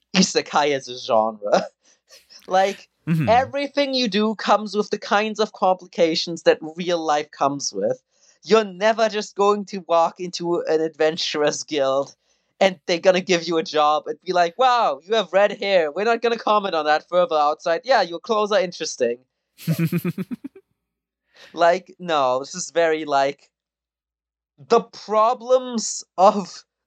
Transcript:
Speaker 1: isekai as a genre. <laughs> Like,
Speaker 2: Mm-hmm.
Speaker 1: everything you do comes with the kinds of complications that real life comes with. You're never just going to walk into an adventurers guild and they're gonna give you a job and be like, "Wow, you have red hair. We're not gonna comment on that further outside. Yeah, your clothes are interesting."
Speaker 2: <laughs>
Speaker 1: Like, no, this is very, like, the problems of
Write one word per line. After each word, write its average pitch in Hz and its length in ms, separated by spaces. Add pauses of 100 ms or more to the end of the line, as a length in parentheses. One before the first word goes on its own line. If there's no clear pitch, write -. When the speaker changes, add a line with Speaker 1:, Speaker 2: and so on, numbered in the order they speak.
(160)
Speaker 1:
isekai 147 600
as 131 120
a 123 120
genre. 110 720
<laughs> - 60 (720)
Like, 190 420 (180)
Speaker 2:
Mm-hmm. 160 220
Speaker 1:
everything 269 640
you 254 140
do 214 260
comes 208 420
with 208 140
the 208 80
kinds 214 420
of 208 140
complications 180 920
that 160 140 (180)
real 175 220
life 151 320
comes 143 420
with. 104 300 (420)
You're 220 200
never 208 460
just 202 260
going 202 300
to 190 220
walk 165 320
into 175 420
an 160 200
adventurers 156 800
guild 135 540 (440)
and 190 280
they're 175 100
gonna 180 240
give 170 260
you 160 100
a 160 60
job 151 440
and 151 180
be 180 80
like, 175 240
"Wow, 233 460
you 190 100
have 208 200
red 202 280
hair. 185 300
We're 185 140
not 226 180
gonna 233 160
comment 202 340
on 156 120
that 151 220
further 170 280
outside. 156 480
Yeah, 240 180
your 170 180
clothes 208 320
are 208 100
interesting." 131 580 (380)
Speaker 2:
<laughs> - 80 (1900)
Speaker 1:
Like, 170 460
no, 143 400
this 139 160
is 170 160
very, 160 340
like, 139 440 (1080)
the 226 240
problems 240 1200 (140)
of 190 460 (240)